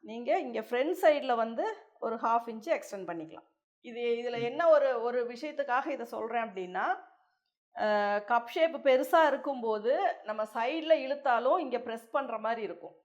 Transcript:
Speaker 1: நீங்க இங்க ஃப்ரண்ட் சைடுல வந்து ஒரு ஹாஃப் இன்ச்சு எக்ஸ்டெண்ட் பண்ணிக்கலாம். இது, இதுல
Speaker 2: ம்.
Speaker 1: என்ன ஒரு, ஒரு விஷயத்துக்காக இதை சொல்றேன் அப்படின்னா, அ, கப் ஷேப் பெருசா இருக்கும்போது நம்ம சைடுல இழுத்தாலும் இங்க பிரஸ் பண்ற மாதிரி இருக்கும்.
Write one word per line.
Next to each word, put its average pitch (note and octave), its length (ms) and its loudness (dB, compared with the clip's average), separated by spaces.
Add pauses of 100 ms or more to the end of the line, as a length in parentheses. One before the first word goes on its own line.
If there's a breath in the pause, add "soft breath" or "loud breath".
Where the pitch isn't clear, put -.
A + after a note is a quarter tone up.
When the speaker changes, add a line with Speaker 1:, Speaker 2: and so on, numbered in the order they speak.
Speaker 1:
நீங்க A#3+ 380 -2
இங்க A#3+ 220 -4
ஃப்ரண்ட் C4 400 -2
சைடுல C#4 360 4
வந்து A#3 400 -2 (220)
ஒரு A3+ 180 -4
ஹாஃப் A#3 300 0
இன்ச்சு A#3 360 -4
எக்ஸ்டெண்ட் F#3+ 240 -10
பண்ணிக்கலாம். E3 380 -10 (360)
இது, A#3 200 -12
இதுல A#3+ 380 -2
Speaker 2:
ம். A#3 40 -4
Speaker 1:
என்ன C#4+ 260 2
ஒரு, C#4 320 6
ஒரு A#3+ 260 -2
விஷயத்துக்காக C4+ 600 -4
இதை A#3 200 -6
சொல்றேன் A3+ 360 -4
அப்படின்னா, F#3+ 520 -4 (840)
அ, G#3+ 100 -2 (400)
கப் A#3+ 200 0
ஷேப் E4 300 0
பெருசா C#4+ 500 6
இருக்கும்போது C4+ 960 0
நம்ம G#3+ 220 -4
சைடுல D4+ 480 0
இழுத்தாலும் C4+ 680 2
இங்க B3 200 -2
பிரஸ் A3+ 320 -8
பண்ற A#3+ 280 -2
மாதிரி A3 240 -2
இருக்கும். - 320 -10 (100)